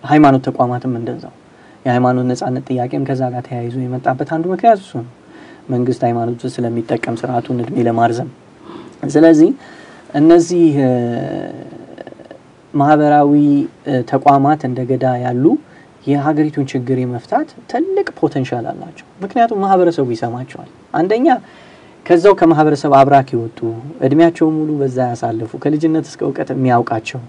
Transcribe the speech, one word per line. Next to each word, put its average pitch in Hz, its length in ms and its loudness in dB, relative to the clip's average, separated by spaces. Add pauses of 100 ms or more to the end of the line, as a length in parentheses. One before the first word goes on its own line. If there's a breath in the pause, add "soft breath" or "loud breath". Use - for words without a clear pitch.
ሃይማኖት 143 400 4
ተቋማትም 123 520 -4
እንደዛው። 120 380 -10 (480 soft breath)
የሃይማኖት 127 440 0
ነጻነት 127 400 -4
ጥያቄም 127 380 -4
ከዛ 135 240 -4
ጋር 123 160 -8
ተያይዞ 120 360 -8
የመጣበት 127 520 -4
አንዱ 160 160 -4
ምክንያት 196 320 2
እሱ - 160 -20
ነው። 123 140 -8 (580 loud breath)
መንግስት 123 340 -2
ሃይማኖት 120 480 -2
ስለሚጠቀም 117 680 -4
ስርዓቱን 123 440 -4
እድሜ 120 240 -6
ለማርዘም። 117 460 0 (760 loud breath)
ስለዚህ 151 460 6 (600 loud breath)
እነዚህ፣ 170 540 4 (160)
እ፣ 127 120 2 (1800)
ማህበራዊ፣ 147 600 4 (500)
እ፣ 131 240 -2
ተቋማት 139 560 2
እንደ 123 220 -4
ገዳ 127 200 -2 (120)
ያሉ 123 280 -2 (600 loud breath)
የሀገሪቱን 147 600 -2
ችግር 127 320 -4
የመፍታት 127 520 -4 (180)
ትልቅ 381 460 -4
ፖቴንሻል 131 520 -4
አላቸው። - 400 -14 (140)
ምክንያቱም 214 400 -2
ማህበረሰቡ 180 500 2
ይሰማቸዋል። 139 600 -8 (240)
አንደኛ 220 340 0 (760 loud breath)
ከዛው 175 300 6
ከማህበረሰብ 156 580 2
አብራክ 135 360 6
የወጡ 117 300 -6 (420)
እድሜያቸው 160 480 2
ሙሉ 156 240 -2
በዛ 135 320 -2
ያሳለፉ 117 520 -6
ከልጅነት 156 480 0
እስከ - 180 -12
እውቀት 139 260 -6
የሚያውቃቸው፣ 123 800 -2